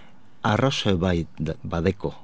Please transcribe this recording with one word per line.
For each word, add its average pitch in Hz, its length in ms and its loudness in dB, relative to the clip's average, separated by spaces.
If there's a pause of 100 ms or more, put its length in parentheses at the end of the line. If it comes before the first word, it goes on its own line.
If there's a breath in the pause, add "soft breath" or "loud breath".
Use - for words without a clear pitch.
(440 loud breath)
arrazoe 110 520 4
bai 90 240 4 (160)
da-, 78 260 -4
badeko. 85 520 0 (100)